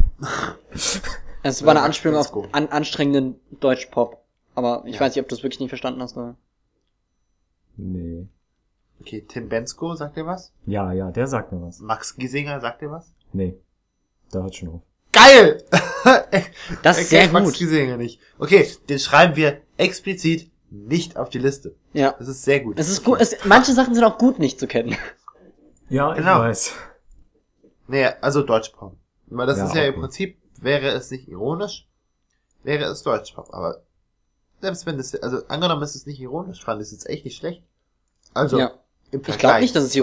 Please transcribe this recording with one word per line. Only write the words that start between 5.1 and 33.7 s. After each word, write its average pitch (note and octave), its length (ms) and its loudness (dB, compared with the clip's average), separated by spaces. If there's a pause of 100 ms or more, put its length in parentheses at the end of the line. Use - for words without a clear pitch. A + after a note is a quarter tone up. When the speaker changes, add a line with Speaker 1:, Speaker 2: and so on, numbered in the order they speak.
Speaker 2:
nicht, C#3 80 -2
ob C3+ 60 -12
du C3 60 -8
es A#2 80 -10
wirklich C3 180 -8
nicht C3 80 -6
verstanden B2+ 320 -10
hast, B2 160 -12
oder? A#2+ 180 -12 (1400)
Speaker 1:
Nee. F2+ 500 -12 (720)
Speaker 3:
Okay, - 280 -16
Tim A2+ 220 -12
Bensko, A#2+ 440 -8
sagt D3 220 -12
dir D#3+ 80 -10
was? E3+ 280 -12 (120)
Speaker 1:
Ja, G2 280 -4
ja, F#2 180 -6
der A#2 180 -4
sagt B2 240 -8
mir F2 80 -10
was. F2 200 -16
Speaker 3:
Max A2 360 -8
Giesinger, C#3 460 -6
sagt A#2 180 -10
dir D3 100 -12
was? E3 220 -16 (220)
Speaker 1:
Nee. F#2 240 -4 (720)
Da F#2+ 100 -6
hört F#2 140 -10
schon F2 140 -14
auf. E2 100 -16 (320)
Speaker 3:
Geil! A3 580 10
<laughs> - 600 2 (500)
Speaker 2:
Das E3+ 160 6
ist E3+ 140 0
Speaker 3:
Er E3 80 10
kennt F3+ 100 6
Speaker 2:
sehr - 20 2
Speaker 3:
Max F#3+ 140 4
Speaker 2:
gut. C#3+ 120 2
Speaker 3:
Giesinger D3 400 0
nicht. A#2+ 220 -8 (180)
Okay, D#3 280 6 (220)
den C#3+ 100 -2
schreiben D3+ 380 6
wir D3 240 2 (160)
explizit F3+ 720 -2 (200)
nicht A2 480 -6
auf - 100 -6
die B2+ 120 -10
Liste. C3+ 340 -4 (180)
Speaker 2:
Ja. C#3 260 2
Speaker 3:
Das A#2+ 100 -14
ist C3 140 -10
sehr C#3 180 2
gut. A2 180 -8
Speaker 2:
Es D#3 100 0
ist G3 120 -2
Speaker 3:
Okay. A#3 100 2
Speaker 2:
gut, A3+ 100 2
es, - 240 2
manche B3 300 6
Sachen B3 200 2
sind A#3 100 4
auch A3 120 4
gut, B3+ 220 4
nicht D3 200 -2
zu C3+ 80 -4
kennen. A#2+ 300 -2 (920)
Speaker 1:
Ja, C#3+ 240 0
Speaker 3:
Genau. E3+ 220 2
Speaker 1:
ich B2 120 4
weiß. - 240 -2 (1120)
Speaker 3:
Naja, B2+ 360 0
also C#3 200 2
Deutschpop. A2 540 -4 (300)
Weil B2 200 -6
das C#3 120 0
Speaker 1:
Ja, G3 80 -2
Speaker 3:
ist - 80 -6
ja D#3 100 2
im C3+ 100 0
Speaker 1:
okay. C3 60 -10
Speaker 3:
Prinzip, F#3 380 -10 (200)
wäre C#3 340 -2
es B2+ 180 -8
nicht C3 180 -14
ironisch, D#3+ 580 -8 (760)
wäre D3 220 -4
es - 180 -8
Deutschpop. - 500 -6
Aber E2 300 -8 (800)